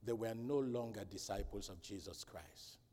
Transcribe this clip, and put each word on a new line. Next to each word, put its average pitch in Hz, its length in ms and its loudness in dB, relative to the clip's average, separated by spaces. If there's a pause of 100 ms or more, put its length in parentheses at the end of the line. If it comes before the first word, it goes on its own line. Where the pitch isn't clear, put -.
they 117 100 4
were 113 220 2
no 127 240 4
longer 120 460 2
disciples 98 640 0
of 85 120 -8
Jesus 92 420 -6
Christ. - 540 -12 (140)